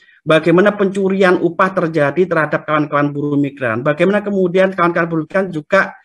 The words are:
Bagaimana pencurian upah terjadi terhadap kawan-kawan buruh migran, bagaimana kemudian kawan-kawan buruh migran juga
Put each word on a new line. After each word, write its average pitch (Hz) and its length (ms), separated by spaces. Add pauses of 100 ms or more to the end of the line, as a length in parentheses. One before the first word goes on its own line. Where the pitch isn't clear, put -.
(220)
Bagaimana 170 560
pencurian 190 640
upah 175 320
terjadi 165 560
terhadap 156 360
kawan-kawan 147 440
buruh 143 320
migran, 127 400
bagaimana 175 440
kemudian 190 480
kawan-kawan 170 360
buruh 160 160
migran 190 240
juga 170 560